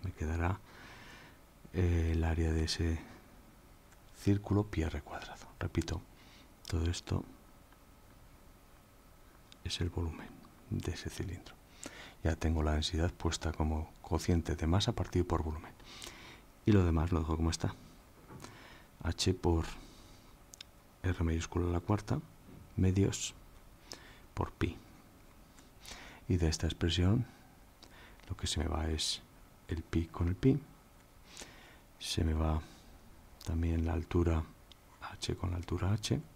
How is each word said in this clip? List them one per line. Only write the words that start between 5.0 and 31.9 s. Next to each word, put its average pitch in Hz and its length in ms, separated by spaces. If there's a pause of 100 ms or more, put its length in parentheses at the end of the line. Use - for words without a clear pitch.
cuadrado. - 440 (120)
Repito, - 440 (680)
todo 85 220
esto - 340 (2500)
es - 160
el 87 100
volumen - 380 (420)
de 92 220
ese - 180
cilindro. - 440 (680)
Ya 78 140
tengo 82 260
la 76 100
densidad 80 400
puesta 80 400
como 78 380 (120)
cociente 82 540
de 80 100
masa 90 260
partido 87 340
por 80 160
volumen. 76 300 (920)
Y 107 60
lo 95 120
demás 80 280
lo 82 80
dejo 80 160
como 82 140
está. - 240 (1300)
H 87 320
por 82 300 (1400)
R 90 220
mayúscula 82 440
a 87 40
la 85 80
cuarta, 107 400 (560)
medios 95 580 (1000)
por - 180
pi. - 240 (1500)
Y 95 80
de 82 120
esta 80 180
expresión, 92 600 (1000)
lo 90 80
que - 100
se - 140
me 76 80
va 78 200
es - 340 (460)
el 82 140
pi 82 240
con 85 220
el 92 80
pi. 135 240 (1400)